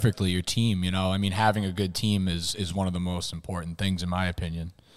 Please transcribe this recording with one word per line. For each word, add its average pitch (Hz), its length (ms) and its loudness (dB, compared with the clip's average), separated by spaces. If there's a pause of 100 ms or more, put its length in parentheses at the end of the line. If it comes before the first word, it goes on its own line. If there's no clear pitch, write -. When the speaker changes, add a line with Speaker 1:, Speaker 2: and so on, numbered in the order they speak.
Speaker 1:
seven. - 0 -
Speaker 2:
perfectly. 101 300 2
Your 90 100 2
team, 104 440 2
you 92 60 0
know, 95 220 2
I 95 60 2
mean, 98 140 2
having 104 340 4
a 95 60 -2
good 92 220 0
team 101 340 2
is, 85 260 -2
is 90 180 -4
one 95 140 0
of 90 80 -2
the 87 60 -2
most 90 340 -4
important 85 420 -8
things, 95 260 0
in 90 60 -2
my 90 180 0
opinion. 85 460 -4 (240)